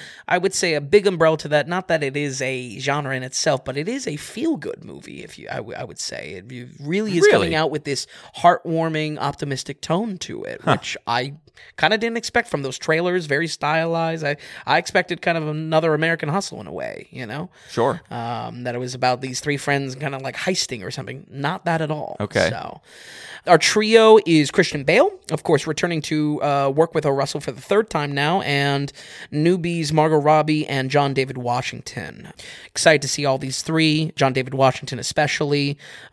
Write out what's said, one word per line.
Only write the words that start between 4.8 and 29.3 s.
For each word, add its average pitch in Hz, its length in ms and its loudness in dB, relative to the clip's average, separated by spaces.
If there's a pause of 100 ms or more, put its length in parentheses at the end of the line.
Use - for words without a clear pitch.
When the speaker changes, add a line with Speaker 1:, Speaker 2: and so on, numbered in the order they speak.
Speaker 1:
movie, 67 400 -14
if - 140 -18
you, 53 120 -14
I - 60 -6
w-, - 200 -8
I - 80 -8
would 92 140 -14
say. - 500 -10
It 123 200 -12 (120)
really 190 380 -2
is 330 60 4
Speaker 2:
Really? 415 80 8
Speaker 1:
coming 170 220 4
out 156 160 2
with 151 140 -6
this 139 220 -4 (300)
heartwarming, 160 840 2
optimistic 143 640 -4
tone 190 380 -2
to - 260 -10
it, - 180 -10
Speaker 2:
Huh. 151 100 2
Speaker 1:
which - 240 -2 (100)
I 127 280 0 (420)
kinda 185 220 2
didn't 226 180 -2
expect 233 320 -2
from 147 140 -2
those 131 160 -6
trailers, 175 480 0
very 147 220 0
stylized. 165 760 -2
I, 143 120 -2 (300)
I 147 120 4
expected 180 440 -2
kind 170 140 2
of 160 120 -2
another 160 460 2
American 160 340 0
Hustle 190 320 -2
in - 60 -12
a 71 60 -12
way, 60 380 -8
you 127 160 -12
know? 147 240 -8 (200)
Speaker 2:
Sure. 123 300 2 (100)
Speaker 1:
Um, 117 540 -8
that 123 100 -4
it 120 40 -4
was 123 160 -6
about 127 260 2
these 131 200 -6
three 147 160 -2
friends 139 380 -2
kinda, 139 240 -8
like, 135 180 -8
heisting 135 480 -4
or 90 60 -8
something. - 400 -10
Not 143 360 -6
that 165 160 0
at 151 80 -2
all. 151 300 -8
Speaker 2:
Okay. 98 300 2
Speaker 1:
So, - 300 -10 (680)
our 175 120 8
trio 220 680 8
is 156 240 4
Christian 147 340 0
Bale, 226 260 6 (200)
of 156 120 -2
course, 151 240 2
returning 160 360 -2
to, 151 400 -2
uh, 139 320 2
work 160 200 2
with 151 100 0
O. 147 60 2
Russell 139 300 -2
for 139 120 -8
the 123 80 -12
third 214 300 0
time 147 220 -2
now, 147 300 0
and 143 480 0 (420)